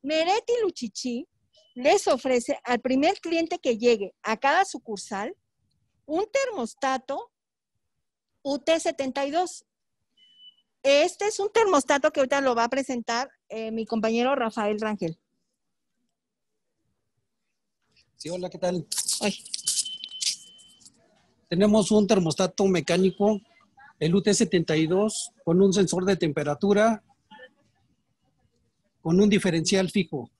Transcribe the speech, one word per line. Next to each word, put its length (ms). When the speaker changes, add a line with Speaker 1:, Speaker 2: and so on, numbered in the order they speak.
Speaker 1:
Mereti 500
Luchichi 640
les 320
ofrece 580
al 160
primer 400
cliente 380
que 180
llegue 460
a 160
cada 260
sucursal 720
un 260
termostato 960
U 160
T 220
setenta 460
y 40
dos. 360
Este 440
es 120
un 140
termostato 600
que 80
ahorita 200
lo 140
va 100
a 60
presentar, 580
eh, 220
mi 120
compañero 500
Rafael 460
Rangel. 380
Speaker 2:
Sí, 140
hola, 180
¿qué 100
tal? 280
Speaker 1:
Hola. 140
Speaker 2:
Tenemos 400
un 160
termostato 600
mecánico, 720
el 160
U 80
T 100
setenta 460
y 80
dos, 440
con 160
un 140
sensor 320
de 100
temperatura, 880
con 180
un 80
diferencial 640
fijo. 500